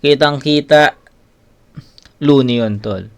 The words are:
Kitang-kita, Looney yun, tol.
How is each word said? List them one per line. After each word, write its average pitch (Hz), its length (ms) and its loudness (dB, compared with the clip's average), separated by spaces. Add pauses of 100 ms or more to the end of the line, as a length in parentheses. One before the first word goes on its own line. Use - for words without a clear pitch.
Kitang-kita, 147 960 0 (1300)
Looney 131 340 2
yun, 107 240 -4
tol. 98 240 -8 (120)